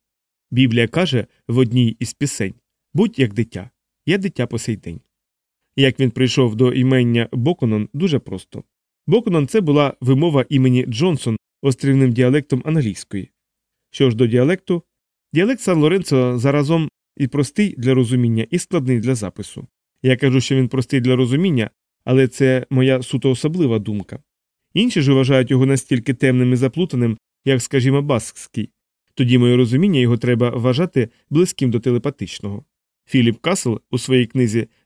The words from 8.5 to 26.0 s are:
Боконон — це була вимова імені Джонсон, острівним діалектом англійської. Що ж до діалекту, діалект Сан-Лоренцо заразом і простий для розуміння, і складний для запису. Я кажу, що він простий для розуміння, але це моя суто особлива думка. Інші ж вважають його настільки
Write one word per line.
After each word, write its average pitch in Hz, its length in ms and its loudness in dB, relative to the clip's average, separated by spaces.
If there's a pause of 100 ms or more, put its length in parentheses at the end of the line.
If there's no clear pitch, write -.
Боконон — 170 420 0
це 220 120 0
була 147 400 0
вимова 139 480 2
імені 131 380 2
Джонсон, 127 500 -2 (260)
острівним 135 500 2
діалектом 127 520 0
англійської. 110 680 -4 (600)
Що 135 200 2
ж 110 60 -2
до 123 100 2
діалекту, 143 560 0 (500)
діалект 202 280 0
Сан-Лоренцо 151 800 2
заразом 143 500 0 (280)
і 143 100 -2
простий 147 520 -2
для 131 160 2
розуміння, 120 560 2
і 170 80 -2
складний 131 420 -2
для 123 140 -2
запису. 104 520 -10 (360)
Я 127 140 0
кажу, 131 240 2
що 135 160 -2
він 127 120 0
простий 127 320 -2
для 123 160 0
розуміння, 131 540 -2 (340)
але 131 240 2
це 131 420 0
моя 131 320 2
суто 135 280 -2
особлива 143 480 0
думка. 104 440 -8 (520)
Інші 220 280 0
ж 135 100 4
вважають 131 380 4
його 131 160 4
настільки 135 480 -2